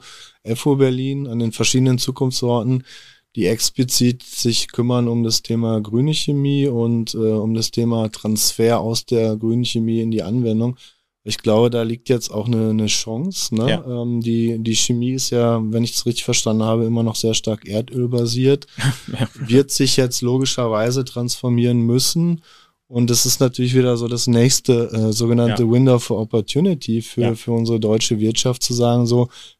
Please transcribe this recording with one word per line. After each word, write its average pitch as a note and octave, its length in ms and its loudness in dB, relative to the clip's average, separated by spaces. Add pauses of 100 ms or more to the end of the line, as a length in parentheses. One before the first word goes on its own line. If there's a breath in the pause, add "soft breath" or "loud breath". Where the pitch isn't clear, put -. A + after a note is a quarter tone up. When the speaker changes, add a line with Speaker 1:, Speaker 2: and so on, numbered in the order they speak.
(440 loud breath)
Speaker 1:
F A2+ 220 -4
U C#3+ 100 2
Berlin, C3+ 520 0
an A#2 120 -4
den A2+ 140 -2
verschiedenen B2+ 440 2
Zukunftsorten, B2+ 880 -2 (540 loud breath)
die G#2 80 0
explizit B2 760 0
sich - 520 -4
kümmern A#2+ 340 0
um A#2 160 -2
das A2+ 200 -2
Thema A2+ 360 0
grüne A#2 340 0
Chemie C#3+ 540 0
und, A#2 460 0
äh, - 60 -8
um A2 340 0
das A2+ 180 -2
Thema A2+ 400 0
Transfer A2 680 0
aus A2+ 240 -4
der A2+ 320 0
grünen A2+ 260 0
Chemie A2+ 380 -2
in A2+ 100 -2
die G#2+ 120 -2
Anwendung. A#2 540 0 (460 soft breath)
Ich G#2+ 140 -8
glaube, A2+ 320 4
da A#2 140 0
liegt A#2 260 -4
jetzt B2 220 0
auch G#2 160 -4
eine, A2 240 0
eine G#2+ 160 0
Chance, B2 680 -4
ne? A2+ 160 0
Speaker 2:
Ja. B2 320 -4
Speaker 1:
Ähm, A#2+ 200 -2
die, A2+ 360 0
die A2+ 180 -2
Chemie A#2+ 380 0
ist B2+ 160 -4
ja, A#2 340 2
wenn A2+ 200 0
ich A#2 100 -4
es - 140 -4
richtig A#2+ 160 -4
verstanden A2 400 0
habe, A2+ 220 0
immer A#2 180 0
noch A2 120 -2
sehr A2 200 0
stark - 320 -4
erdölbasiert. B2 1040 0
Speaker 2:
<laughs> - 420 -4
Ja. B2 220 -4
Speaker 1:
Wird B2+ 360 2
sich - 260 2
jetzt B2+ 240 0
logischerweise B2 840 0
transformieren A#2+ 760 0
müssen. D#3+ 600 0 (500 soft breath)
Und A#2+ 180 2
das A#2+ 160 2
ist C3 140 0
natürlich B2 340 0
wieder B2 220 4
so A#2 140 -4
das A#2+ 180 -4
nächste, A#2+ 640 4
äh, A2 220 0
sogenannte A#2 500 2
Speaker 2:
Ja. A2+ 80 2
Speaker 1:
Window B2+ 260 6
for A#2 220 -2
Opportunity A#2 840 -2
für, - 200 -6
Speaker 2:
Ja. A#2 140 0
Speaker 1:
für A#2 180 -6
unsere A2+ 260 0
deutsche A2 400 0
Wirtschaft A2+ 440 0
zu B2 100 -2
sagen, A#2+ 340 2
so, B2 220 4 (300 loud breath)